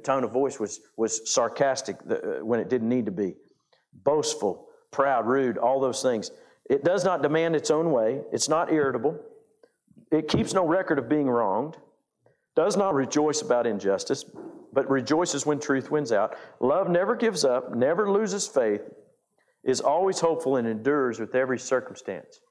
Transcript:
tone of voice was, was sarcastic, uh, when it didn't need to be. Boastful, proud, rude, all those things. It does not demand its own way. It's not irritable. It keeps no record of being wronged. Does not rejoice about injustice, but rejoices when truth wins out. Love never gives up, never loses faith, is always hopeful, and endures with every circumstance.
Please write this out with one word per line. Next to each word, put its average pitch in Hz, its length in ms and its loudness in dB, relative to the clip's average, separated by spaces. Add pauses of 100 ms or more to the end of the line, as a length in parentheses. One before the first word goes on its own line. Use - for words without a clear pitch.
tone 135 220 0
of 107 60 -4
voice 127 300 -2
was, 104 200 -6 (180)
was - 340 -2
sarcastic, 127 640 0 (140)
uh, 90 340 -4
when 113 160 0
it 92 80 -4
didn't 117 220 0
need 123 160 0
to 104 60 -4
be. 92 240 -4 (680)
Boastful, 135 600 -2 (240)
proud, 135 360 0
rude, 127 300 2
all 131 240 0
those 131 220 -2
things. 117 280 -2 (380)
It 139 160 2
does 180 200 2
not 180 180 0
demand 160 340 2
its 143 140 0
own 160 220 2
way. 120 280 2 (120)
It's - 160 -2
not 156 220 0
irritable. 139 480 0 (920)
It 151 180 2
keeps - 240 2
no 185 140 2
record 175 320 0
of 123 100 -4
being 147 220 2
wronged. 117 480 0 (760)
Does 175 220 2
not 196 160 2
rejoice 147 480 2
about 120 260 2
injustice, 98 580 0 (480)
but 135 180 2
rejoices 139 560 0
when 147 120 2
truth 135 320 -2
wins 147 220 0
out. 101 240 0 (240)
Love 170 300 2
never 190 240 2
gives 220 300 0
up, 127 300 0
never 160 360 2
loses 202 360 0
faith, 110 360 0 (840)
is 131 160 0
always 180 400 0
hopeful, 156 360 0
and 117 120 0
endures 117 500 0
with 110 160 -6
every 127 240 0
circumstance. - 840 -6 (100)